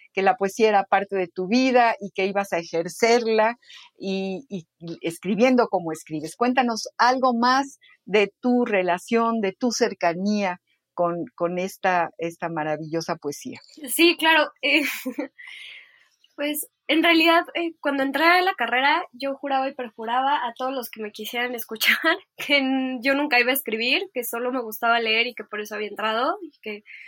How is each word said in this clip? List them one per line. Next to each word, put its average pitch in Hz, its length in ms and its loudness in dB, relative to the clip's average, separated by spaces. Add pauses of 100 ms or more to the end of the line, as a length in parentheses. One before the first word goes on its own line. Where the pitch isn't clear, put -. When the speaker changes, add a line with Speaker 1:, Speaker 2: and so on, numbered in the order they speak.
(140)
Speaker 1:
que 190 80 0
la 190 140 4
poesía 196 340 2
era 202 140 4
parte 196 300 0
de 185 140 -2
tu 185 200 -6
vida 247 520 4
y 196 120 -10
que 190 120 -2
ibas 196 300 -2
a 170 60 0
ejercerla 220 960 2 (420)
y, 190 500 -4
y 180 160 -10 (380)
escribiendo 220 680 2
como 170 240 -2
escribes. 156 420 -8
Cuéntanos 247 640 0
algo 254 380 4
más 254 440 2 (280)
de 202 340 2
tu 247 240 4
relación, 220 800 0
de 190 100 0
tu 247 180 -2
cercanía 196 920 0 (320)
con, 175 300 0 (100)
con 175 240 -2
esta, 180 600 -2
esta 170 320 -6
maravillosa 160 680 -4
poesía. 143 420 -10 (300)
Speaker 2:
Sí, 339 300 4
claro. 311 320 4 (100)
Eh, 294 220 2
<laughs> - 500 -8 (1040)
pues, 302 320 -6 (180)
en 311 160 4
realidad, 330 420 6 (100)
eh, 339 260 -4
cuando 277 220 -2
entré 277 220 0
a 349 180 6
la 381 100 2
carrera, 269 500 0 (100)
yo 269 220 -6
juraba 269 360 -2
y 277 40 -14
perjuraba 254 720 -2
a 233 80 -6
todos 262 200 -4
los 247 160 -8
que 220 100 -16
me 208 100 -8
quisieran 240 440 -6
escuchar - 420 0
<laughs> - 400 -2
que 285 220 0
n-, 262 440 0
yo 277 120 2
nunca 277 260 2
iba 240 120 2
a - 20 2
escribir, 247 480 -2 (100)
que 247 100 -6
solo 240 300 -6
me 262 80 -4
gustaba 233 400 0
leer 226 260 0
y 247 80 -10
que 214 100 -14
por 208 180 -8
eso 214 140 -10
había 208 120 -6
entrado, 220 540 -2
y 302 80 -14 (100)
que 214 220 -12 (240)